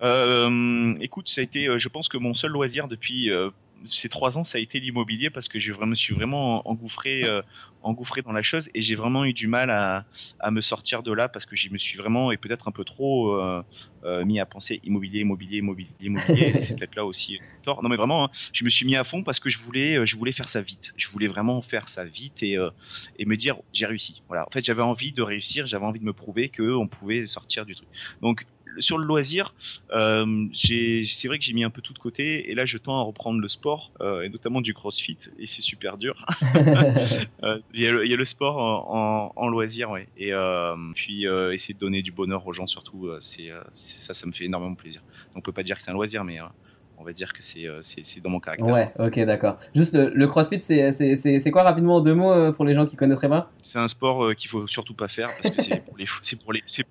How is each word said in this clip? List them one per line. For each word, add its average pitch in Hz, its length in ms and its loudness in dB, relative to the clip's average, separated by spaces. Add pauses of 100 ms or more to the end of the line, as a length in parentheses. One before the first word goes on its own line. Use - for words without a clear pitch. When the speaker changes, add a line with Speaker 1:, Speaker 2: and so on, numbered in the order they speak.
(340)
Speaker 1:
Euh, 120 640 4
écoute, 127 280 -8
ça - 120 0
a 127 40 0
été, 143 240 -2
euh, 120 100 2
je 127 100 -2
pense 156 200 -4
que - 100 -6
mon 120 160 -2
seul 156 160 -2
loisir 139 380 -2
depuis, 117 420 -4
euh, 95 200 0 (360)
ces - 240 -4
trois 131 260 -2
ans, 165 80 -2
ça 127 140 -4
a - 20 -2
été 113 180 -6
l'immobilier 120 520 -4
parce 131 180 -8
que 113 100 -8
je 104 140 -4
vra-, 107 140 -4
me 113 80 2
suis - 200 0
vraiment 123 540 -2
engouffré, 117 560 -4
euh, 107 160 0 (420)
engouffré 120 380 -4
dans 117 120 -6
la 107 100 -2
chose 160 320 -2
et 110 80 -4
j'ai 110 120 0
vraiment 123 300 0
eu 131 80 0
du 113 140 -4
mal 123 240 2
à, 95 340 0 (340)
à 107 120 -2
me 110 100 0
sortir - 420 -4
de 117 120 -6
là 120 140 2
parce - 180 -12
que 101 100 -10
j'y 98 140 -2
me 98 80 -6
suis - 180 -6
vraiment, 117 340 0
et 107 60 0
peut-être 113 320 -6
un 101 40 -6
peu 98 120 -8
trop, 127 520 0
euh, 92 260 -2 (420)
euh, 87 220 -2
mis 107 120 2
à 95 60 0
penser - 400 -8
immobilier, 101 360 -4
immobilier, 98 380 -2
immobilier, 95 300 -4 (140)
immobilier. 131 500 4
Speaker 2:
<laughs> 139 60 4
Speaker 1:
Et - 40 -4
c'est 113 140 -4
peut-être - 180 -10
là 107 120 -2
aussi 95 320 -4 (240)
tort. 139 200 -4
Non, 117 60 0
mais 120 80 2
vraiment, 139 300 2
hein, - 40 -2 (220)
je 117 120 -2
me 120 40 2
suis 120 160 2
mis 135 120 4
à 131 80 2
fond 180 180 -6
parce 139 180 -2
que 139 80 -4
je 117 120 0
voulais, 135 360 0
euh, 117 80 4
je 110 120 0
voulais 117 160 -2
faire 127 180 -6
ça 110 100 0
vite. - 380 -10
Je - 100 -2
voulais 104 200 -2
vraiment 113 340 0
faire - 260 -6
ça 90 160 -8
vite 117 380 -14
et, 98 160 0
euh, 90 100 0 (500)
et 104 60 -6
me 107 140 2
dire, 123 180 -2 (160)
j'ai 107 140 -2
réussi. - 420 -6
Voilà. 87 180 -4
En - 40 -14
fait, 131 120 -4
j'avais 120 200 0
envie 120 300 -2
de 120 100 -2
réussir, 104 440 -4
j'avais 104 200 -4
envie 110 140 -4
de 107 40 -8
me 104 80 -2
prouver 117 380 -4
que 113 240 -2
on 113 120 0
pouvait 110 380 -4
sortir - 400 -6
du 98 120 -16
truc. - 120 -20 (320)
Donc, 117 240 2 (340)
sur 160 200 0
le 156 60 0
loisir, 156 480 2 (440)
euh, 110 560 4
j'ai, 117 520 2
c'est - 220 0
vrai 147 140 -4
que - 40 -4
j'ai 131 100 -2
mis 117 100 2
un 113 60 0
peu 123 120 -14
tout - 100 -14
de - 60 -20
côté 143 540 -4
et - 20 -4
là 127 100 0
je 117 140 -4
tends 135 220 -2
à - 20 2
reprendre 110 380 -4
le 101 80 -2
sport, 151 420 -4 (100)
euh, 95 220 -2
et 98 60 -6
notamment 117 320 -4
du 110 140 -2
crossfit - 440 -8 (220)
et 107 80 -12
c'est - 120 0
super 98 380 -4
dur. 123 320 -6
<laughs> 143 340 4 (800)
Euh, 110 160 0 (140)
il 117 100 -2
y 117 60 6
a 117 40 6
le, 113 120 4
il 120 60 2
y 123 40 2
a - 20 2
le 127 80 2
sport 143 340 -2
en, 110 800 0
en, - 80 -4
en 120 40 2
loisir, 113 420 -2
ouais. 98 160 -8 (120)
Et, 98 140 -4
euh, 90 420 0 (200)
puis, 101 320 -6
euh, 92 280 0
essayer 98 200 -6
de 101 40 -20
donner 98 240 0
du 92 100 -8
bonheur 95 340 -4
aux 90 60 -8
gens 90 140 -8
surtout, - 400 -8
euh, 82 140 -8
c'est, 82 300 -6
euh, 85 100 -16 (120)
c'est, - 260 -6
ça, - 160 -10
ça - 120 -6
me 87 60 -8
fait 90 120 -10
énormément 90 300 -4
plaisir. 80 260 -18 (280)
Donc, 95 100 -18
on - 20 -14
peut 92 120 -8
pas 95 100 -6
dire 98 140 -6
que - 60 -8
c'est - 80 -8
un 92 40 -6
loisir, 107 300 -4
mais, 82 160 -10
euh, 82 40 -14 (540)
on 80 60 -18
va 85 100 -12
dire 92 180 -10
que - 100 -14
c'est, 82 240 -6
euh, 78 140 -10
c'est, 80 240 -6
c'est - 160 -2
dans 92 80 -6
mon 90 120 0
caractère. 95 260 -4
Speaker 2:
Ouais, 117 320 4
ok, 113 220 0
d'accord. 107 360 2 (180)
Juste, 165 200 4
le, 139 200 6
le 139 120 6
crossfit, 156 340 4
c'est, 139 320 4
c'est, 135 240 4
c'est, 139 220 4
c'est 143 120 0
quoi 185 120 8
rapidement 170 340 6
en 165 40 8
deux 156 140 8
mots, 185 180 6
euh, 160 200 6
pour 151 140 0
les 143 80 6
gens 147 100 6
qui 147 120 -2
connaîtraient 135 340 4
pas ? 160 200 2 (120)
Speaker 1:
C'est - 160 -8
un 117 100 2
sport, 131 360 0
euh, 110 100 4
qu'il - 160 -10
faut 104 160 -4
surtout 113 280 -6
pas 101 140 -4
faire 117 200 -4 (140)
parce 196 120 0
que - 80 0
c'est 190 220 -2
pour - 120 -20
les 98 100 -10
fous, - 160 -8
c'est 117 200 -4
pour 107 100 -6
les, 110 140 -2
c'est, - 240 -4